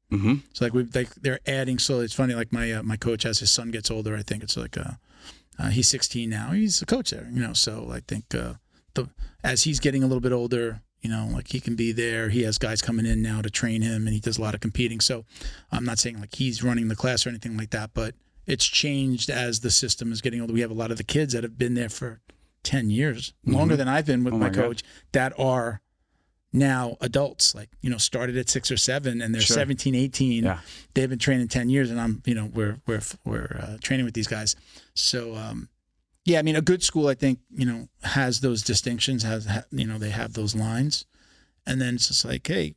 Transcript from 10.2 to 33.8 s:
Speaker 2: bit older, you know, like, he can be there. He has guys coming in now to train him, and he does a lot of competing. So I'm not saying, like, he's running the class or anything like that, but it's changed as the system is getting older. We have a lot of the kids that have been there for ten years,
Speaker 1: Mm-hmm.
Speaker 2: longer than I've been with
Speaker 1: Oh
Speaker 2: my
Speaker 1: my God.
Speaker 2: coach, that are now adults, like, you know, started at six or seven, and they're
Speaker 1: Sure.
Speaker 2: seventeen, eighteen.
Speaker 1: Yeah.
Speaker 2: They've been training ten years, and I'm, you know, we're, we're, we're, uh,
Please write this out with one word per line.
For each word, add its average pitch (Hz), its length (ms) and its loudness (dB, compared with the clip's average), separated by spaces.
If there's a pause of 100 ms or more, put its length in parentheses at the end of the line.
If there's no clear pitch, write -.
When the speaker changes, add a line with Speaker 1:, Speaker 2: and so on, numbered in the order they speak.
Speaker 2:
bit 123 120 2
older, 117 500 -2 (180)
you - 80 -4
know, 110 240 -2
like, 123 200 -4
he 127 80 -2
can 117 160 -2
be 113 160 0
there. 113 360 -2
He 117 140 2
has 107 160 0
guys 110 240 -2
coming 113 240 0
in 110 160 2
now 110 180 0
to 107 80 -2
train 113 340 0
him, 110 240 0
and 110 60 0
he 107 80 0
does 110 160 -2
a 113 60 -2
lot 107 120 -2
of 104 60 -6
competing. 113 400 0
So 117 240 0 (460)
I'm 120 140 -2
not 117 160 -2
saying, 117 200 -2
like, 104 140 -14
he's 120 280 -2
running 117 260 2
the 107 80 -2
class 127 280 0
or 123 60 -4
anything 113 260 -8
like 110 140 -6
that, 107 240 -6
but 113 200 -4 (320)
it's - 200 2
changed 135 640 0
as 120 300 -2
the 117 100 0
system 117 420 0
is 110 80 -6
getting 117 220 -2
older. 113 100 -4
We 113 100 4
have 113 80 -2
a 110 40 -8
lot 113 160 -2
of 117 80 -4
the 113 60 -6
kids 143 280 0
that 117 120 -2
have 113 120 -10
been 123 180 0
there 120 140 -2
for 113 320 -10 (420)
ten 120 280 2
years, 127 420 0 (140)
Speaker 1:
Mm-hmm. - 100 4
Speaker 2:
longer 165 200 6
than 131 120 2
I've 151 160 2
been 127 200 2
with 120 100 2
Speaker 1:
Oh 110 40 2
Speaker 2:
my 104 100 4
Speaker 1:
my 95 60 0
God. 110 80 4
Speaker 2:
coach, 120 200 -2 (300)
that 131 260 2
are 123 420 2 (760)
now 127 460 2
adults, 139 540 2
like, 107 160 -14 (100)
you 131 80 -4
know, 120 80 0
started 123 400 0
at 127 140 0
six - 200 -2
or 123 60 -2
seven, 127 460 0
and 113 120 -2
they're 113 60 0
Speaker 1:
Sure. 107 160 4
Speaker 2:
seventeen, 135 380 0
eighteen. 127 500 2
Speaker 1:
Yeah. 92 140 0 (340)
Speaker 2:
They've 131 160 2
been 127 100 -4
training 123 300 2
ten 123 220 0
years, 131 200 4
and 117 100 -4
I'm, 113 260 -2
you 120 80 2
know, 110 180 -2
we're, 107 340 0
we're, 110 140 0 (240)
we're, 117 340 -6
uh, 107 220 -8